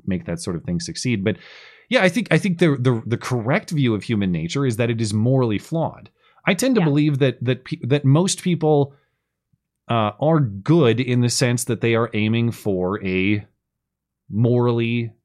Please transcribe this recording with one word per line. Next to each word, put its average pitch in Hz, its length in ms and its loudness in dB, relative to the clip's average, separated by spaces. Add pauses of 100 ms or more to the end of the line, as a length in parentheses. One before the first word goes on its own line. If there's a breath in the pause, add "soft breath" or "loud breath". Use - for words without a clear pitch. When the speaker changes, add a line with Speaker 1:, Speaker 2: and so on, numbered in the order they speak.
Speaker 1:
make 92 200 -4
that 85 120 -6
sort 90 160 -8
of 80 100 -10
thing 87 140 -4
succeed. 92 460 -4
But 107 140 -2 (500 loud breath)
yeah, 233 140 2
I 185 80 4
think, 220 200 -4
I 160 60 4
think 170 220 -2
the, 151 200 2
the, 120 280 0
the 113 100 -2
correct 127 540 -4
view 135 240 2
of 98 80 -2
human 101 280 -2
nature 85 360 -2
is 113 100 -2
that 117 140 0
it 113 100 -4
is 110 140 -2
morally 120 440 2
flawed. - 520 -8 (360 soft breath)
I 196 60 2
tend 247 220 0
to 214 80 4
Speaker 2:
Yeah. - 40 4
Speaker 1:
believe 147 340 2
that, 131 220 0
that 123 220 -2
pe-, - 200 -10
that 135 200 0
most 160 380 2
people, 156 520 0 (920 soft breath)
uh, 110 320 0
are 160 200 4
good 117 600 2
in 123 220 0
the 120 80 2
sense 120 340 0
that 110 160 -4
they 117 140 2
are 113 180 0
aiming 113 400 0
for 95 520 -4
a 95 420 0 (840)
morally 117 840 0 (120)